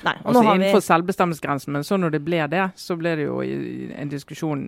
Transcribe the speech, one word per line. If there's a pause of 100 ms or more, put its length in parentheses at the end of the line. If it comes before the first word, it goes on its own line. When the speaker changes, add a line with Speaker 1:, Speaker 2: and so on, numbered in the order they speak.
Speaker 1:
Nei,
og
Speaker 2:
Altså,
Speaker 1:
nå
har
vi
Speaker 2:
innenfor
selvbestemmelsesgrensen,
men
så
når
det
ble
det, (100)
så
ble
det
jo
i, (380)
i
en
diskusjon,